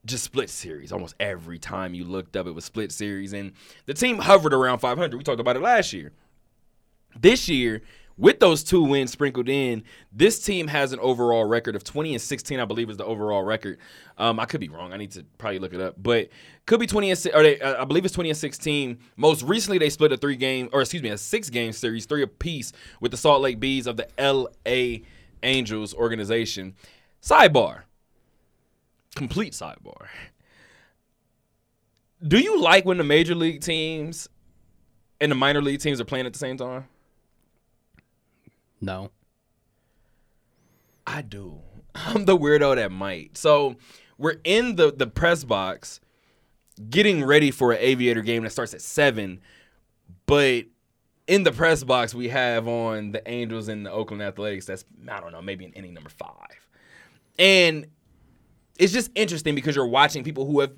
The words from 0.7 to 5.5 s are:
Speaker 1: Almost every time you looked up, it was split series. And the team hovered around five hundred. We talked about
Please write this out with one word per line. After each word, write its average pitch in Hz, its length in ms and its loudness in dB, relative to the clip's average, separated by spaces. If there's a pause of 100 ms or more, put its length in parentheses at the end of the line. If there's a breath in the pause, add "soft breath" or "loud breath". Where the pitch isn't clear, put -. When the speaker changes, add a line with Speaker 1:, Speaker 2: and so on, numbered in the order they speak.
Speaker 1:
Almost 92 280 -10
every 85 380 -8
time 92 360 -10
you 90 100 -10
looked 90 320 -10
up, 95 100 -4
it 90 60 -10
was 82 140 -14
split 107 260 -8
series. 98 420 -10
And 98 200 -12 (320 soft breath)
the 143 80 -8
team 240 260 0
hovered 165 340 6
around 127 260 4
five 123 180 -2
hundred. 147 200 -4
We 139 60 -12
talked 127 160 -2
about 123 160 0